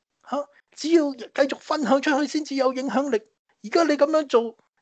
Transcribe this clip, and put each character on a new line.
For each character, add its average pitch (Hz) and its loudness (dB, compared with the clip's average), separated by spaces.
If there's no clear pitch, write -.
啊， - -6
只 294 -6
要 294 2
繼 - -2
續 277 -2
分 311 -4
享 269 2
出 277 2
去 294 0
先 302 -4
至 277 -8
有 262 0
影 262 -6
響 262 -2
力。 220 -2
而 208 -12
家 339 2
你 302 2
咁 285 4
樣 311 2
做， 233 0